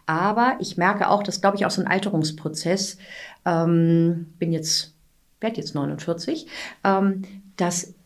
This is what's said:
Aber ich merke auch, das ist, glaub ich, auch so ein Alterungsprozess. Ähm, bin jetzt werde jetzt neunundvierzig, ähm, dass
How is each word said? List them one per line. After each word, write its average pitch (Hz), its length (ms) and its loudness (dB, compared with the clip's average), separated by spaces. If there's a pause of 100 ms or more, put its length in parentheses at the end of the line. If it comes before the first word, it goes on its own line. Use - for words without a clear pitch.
Aber 214 540 2
ich - 180 -6
merke 196 320 2
auch, 202 140 4
das 196 140 -6
ist, - 40 -8
glaub 196 140 4
ich, 202 100 0
auch 185 60 0
so 190 100 -2
ein - 60 -2
Alterungsprozess. 170 1120 -2 (460)
Ähm, 165 840 4 (100)
bin 165 140 -2
jetzt 160 420 -4 (520)
werde 226 160 -4
jetzt - 140 -8
neunundvierzig, 165 720 -4 (360)
ähm, 190 380 2 (340)
dass - 380 -2 (120)